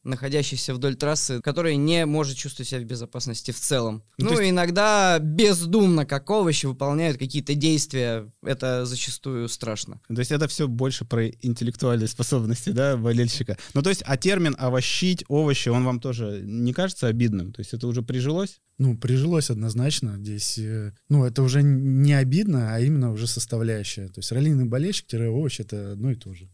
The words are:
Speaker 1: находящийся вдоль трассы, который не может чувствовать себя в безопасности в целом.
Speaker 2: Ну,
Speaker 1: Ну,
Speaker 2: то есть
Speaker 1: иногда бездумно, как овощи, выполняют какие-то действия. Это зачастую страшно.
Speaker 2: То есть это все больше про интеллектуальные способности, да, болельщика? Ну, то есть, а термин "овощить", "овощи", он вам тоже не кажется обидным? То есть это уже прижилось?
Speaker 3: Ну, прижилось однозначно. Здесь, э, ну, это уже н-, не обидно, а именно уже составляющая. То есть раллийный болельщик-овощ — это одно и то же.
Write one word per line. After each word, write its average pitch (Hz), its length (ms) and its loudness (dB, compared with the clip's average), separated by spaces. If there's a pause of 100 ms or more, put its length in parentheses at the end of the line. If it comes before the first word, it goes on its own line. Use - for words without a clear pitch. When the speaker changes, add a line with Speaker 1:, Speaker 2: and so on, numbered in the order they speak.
Speaker 1:
находящийся 139 680 -2
вдоль 131 220 -2
трассы, 147 460 -2
который 151 360 0
не 160 280 4
может 147 300 0
чувствовать 131 320 -10
себя 127 140 -6
в - 20 -8
безопасности 123 680 -8
в - 80 -6
целом. 113 440 -2 (140)
Speaker 2:
Ну, - 80 -2
Speaker 1:
Ну, 240 100 2
Speaker 2:
то 226 60 4
есть 190 100 4
Speaker 1:
иногда 180 680 4
бездумно, 170 880 4
как 139 240 -4
овощи, 185 360 2
выполняют 139 520 0
какие-то 135 380 -4
действия. 131 760 0 (160)
Это 127 400 -2
зачастую 123 600 -6
страшно. - 640 -8
Speaker 2:
То 117 100 -2
есть 123 140 -2
это 147 160 0
все 151 180 -2
больше 127 380 -2
про 117 240 0
интеллектуальные 117 800 -2
способности, 117 600 -2
да, 131 260 0
болельщика? 117 600 0 (160)
Ну, 139 80 2
то 175 80 2
есть, 190 160 0
а 139 120 0
термин 180 420 2
"овощить", 131 720 0
"овощи", 143 400 2
он 123 160 2
вам 123 160 0
тоже 113 420 -4
не 120 300 0
кажется 180 340 -2
обидным? 110 460 2
То - 80 -12
есть - 120 -12
это 120 140 -4
уже 120 140 -2
прижилось? 131 580 -2 (180)
Speaker 3:
Ну, 131 200 2
прижилось 143 520 2
однозначно. 113 680 -2
Здесь, 104 400 -6
э, 110 340 -6 (160)
ну, 143 160 4
это 123 180 0
уже 131 180 2
н-, 135 420 4
не 143 120 6
обидно, 131 600 2
а 117 60 2
именно 127 320 2
уже 110 140 -4
составляющая. 110 800 -4
То - 120 -14
есть 95 140 -6
раллийный 139 320 2
болельщик-овощ — 127 960 -2
это 101 320 -8
одно 113 180 -2
и 117 40 -2
то 95 180 -14
же. 90 200 -20